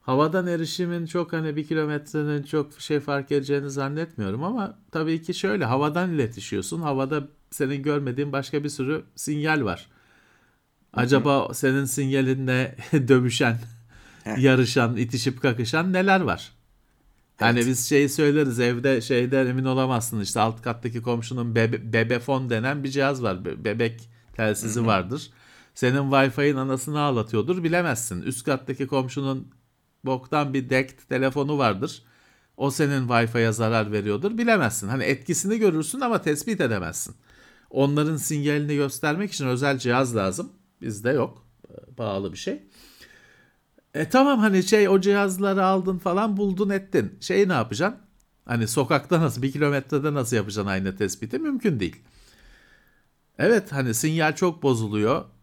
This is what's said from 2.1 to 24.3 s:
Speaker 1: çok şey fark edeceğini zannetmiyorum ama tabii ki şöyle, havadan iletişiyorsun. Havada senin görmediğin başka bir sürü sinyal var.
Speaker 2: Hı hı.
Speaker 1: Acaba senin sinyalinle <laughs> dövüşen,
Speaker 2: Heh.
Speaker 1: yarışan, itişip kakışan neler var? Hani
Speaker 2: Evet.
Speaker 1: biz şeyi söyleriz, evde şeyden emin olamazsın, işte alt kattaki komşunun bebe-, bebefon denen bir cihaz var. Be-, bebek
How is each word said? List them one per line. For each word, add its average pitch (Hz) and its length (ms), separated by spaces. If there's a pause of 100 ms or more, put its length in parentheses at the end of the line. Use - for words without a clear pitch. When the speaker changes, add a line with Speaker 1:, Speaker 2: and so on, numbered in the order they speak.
Speaker 1:
çok 147 380
şey 151 200
fark 139 320
edeceğini 139 380
zannetmiyorum 139 720
ama 208 340 (140)
tabii 160 300
ki 175 120
şöyle, 196 300
havadan 151 480
iletişiyorsun. 117 680
Havada 139 480 (220)
senin 139 320
görmediğin 143 500
başka 139 320
bir 147 40
sürü 143 360 (120)
sinyal 151 480
var. 90 240 (1040)
Speaker 2:
Hı 104 60
hı. 120 40
Speaker 1:
Acaba 135 500
senin 139 300
sinyalinle 131 1000
<laughs> - 80
dövüşen, 127 680 (680)
Speaker 2:
Heh. 110 140
Speaker 1:
yarışan, 127 580
itişip 117 460
kakışan 135 500
neler 190 280
var? 107 320 (840)
Hani 117 220
Speaker 2:
Evet. 120 100
Speaker 1:
biz 127 200
şeyi 143 200
söyleriz, 143 520
evde 123 400
şeyden 127 460
emin 127 180
olamazsın, 131 560
işte 101 200
alt 113 220
kattaki 117 400
komşunun 120 520
bebe-, 113 380
bebefon 120 580
denen 131 340
bir 135 40
cihaz 135 340
var. 92 220
Be-, 80 200
bebek 113 440 (280)